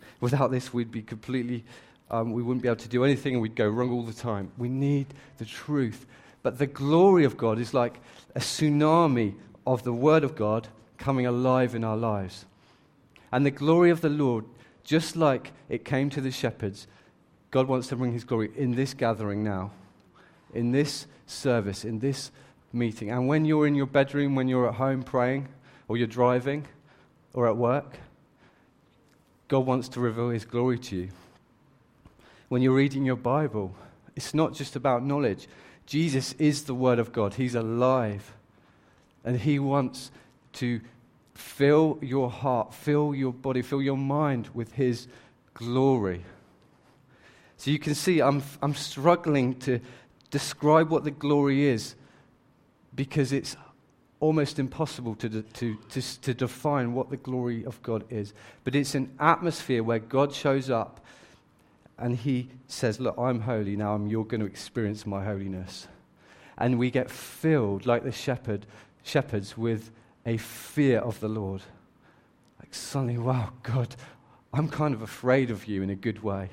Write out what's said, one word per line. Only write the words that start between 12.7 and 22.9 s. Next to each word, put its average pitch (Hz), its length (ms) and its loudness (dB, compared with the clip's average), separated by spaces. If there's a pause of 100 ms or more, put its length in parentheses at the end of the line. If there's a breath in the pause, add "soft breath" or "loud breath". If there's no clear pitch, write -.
And 131 140 2
the 139 60 4
glory 165 400 6
of 165 100 2
the 165 80 2
Lord 131 360 0 (400 soft breath)
just 160 320 0
like 143 340 2 (160 loud breath)
it - 160 -6
came 139 280 0
to 139 100 -6
the 131 100 -4
shepherds, 110 560 -6 (640 soft breath)
God 131 160 4
wants 127 200 -2
to 120 100 -6
bring 123 160 -2
his 117 100 -6
glory 110 320 -2
in 123 200 -2
this 135 180 -2
gathering 107 500 -2
now, 98 280 -4 (840 soft breath)
in 120 180 -2
this 147 360 0 (180 soft breath)
service, 104 580 -2
in 110 160 -6
this 135 320 -4 (400 soft breath)
meeting. 113 400 -4